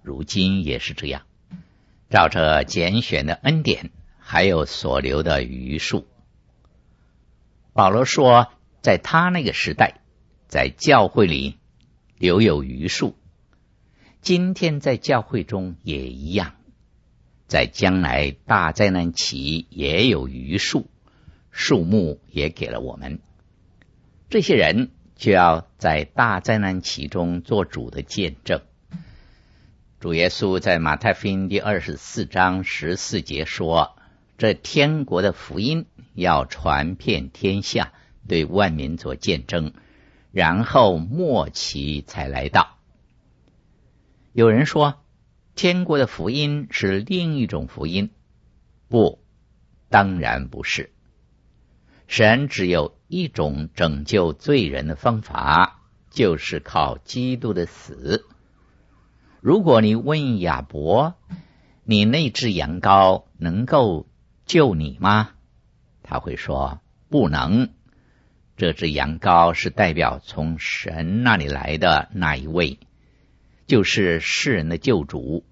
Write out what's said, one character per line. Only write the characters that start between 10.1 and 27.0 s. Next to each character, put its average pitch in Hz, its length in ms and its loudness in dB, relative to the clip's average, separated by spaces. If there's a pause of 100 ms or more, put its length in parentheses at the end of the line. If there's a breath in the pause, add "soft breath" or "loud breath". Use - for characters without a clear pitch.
在 67 240 0
教 120 380 4
会 104 180 2
里 69 320 -4 (580)
留 87 240 4
有 80 220 4
余 67 260 -8
数。 - 280 -4 (1040 soft breath)
今 180 320 0
天 156 260 -2
在 131 160 0
教 123 240 0
会 98 240 -6
中 92 380 -8
也 69 260 -8
一 67 240 -12
样， 92 220 -4 (920)
在 65 200 0
将 92 340 0
来 71 300 0
大 85 420 0
灾 104 160 2
难 87 240 -2
期 76 560 -6
也 80 380 0
有 73 220 0
余 65 280 -8
数， - 320 -4 (640 soft breath)
数 104 340 0
目 87 460 0
也 73 180 -4
给 76 200 -8
了 57 120 -8
我 62 160 -12
们。 69 240 -12 (1120)
这 220 100 2
些 170 140 2
人 104 360 4 (240)
就 - 180 0
要 87 440 6
在 78 280 0
大 101 360 0
灾 110 160 0
难 95 240 -2
期 76 260 -10